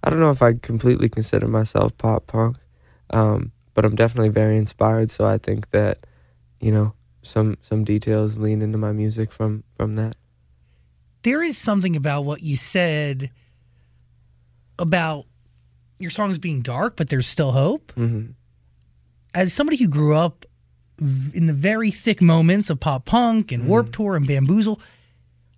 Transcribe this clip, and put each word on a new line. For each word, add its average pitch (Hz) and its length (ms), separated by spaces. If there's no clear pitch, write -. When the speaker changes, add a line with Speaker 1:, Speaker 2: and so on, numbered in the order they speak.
Speaker 1:
I - 80
don't 160 100
know 160 100
if 131 120
I'd 120 200
completely 120 460
consider 107 400
myself 110 500
pop 110 280
punk, 117 300
um, 113 420
but 110 100
I'm 107 100
definitely 113 360
very 110 260
inspired. 110 540
So 107 160
I 107 120
think 107 320
that, 104 360
you 110 120
know, 107 220
some, 107 400
some 110 220
details 107 540
lean 107 240
into 107 160
my 107 140
music 107 400
from, 107 320
from 107 200
that. 113 200
Speaker 2:
There 277 200
is 320 160
something 190 380
about 143 280
what 147 180
you 147 140
said 147 720
about 160 480
your 175 120
songs 196 280
being 143 240
dark, 131 340
but 156 120
there's 131 180
still 139 260
hope. 151 440
Speaker 1:
Mm-hmm. 117 360
Speaker 2:
As 180 180
somebody 302 260
who 240 100
grew 151 260
up 160 320
v-, 135 380
in 170 100
the 160 60
very 208 380
thick 202 320
moments 170 480
of 143 100
pop 135 260
punk 226 440
and 120 120
Speaker 1:
Mm-hmm. 143 80
Speaker 2:
Warped 226 240
Tour 202 220
and 143 100
Bamboozle, 175 540